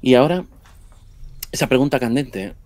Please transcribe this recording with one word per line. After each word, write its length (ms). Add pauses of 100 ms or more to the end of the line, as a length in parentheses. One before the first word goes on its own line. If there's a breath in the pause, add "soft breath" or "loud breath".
Y 140
ahora, 320 (1040)
esa 160
pregunta 320
candente 540 (120)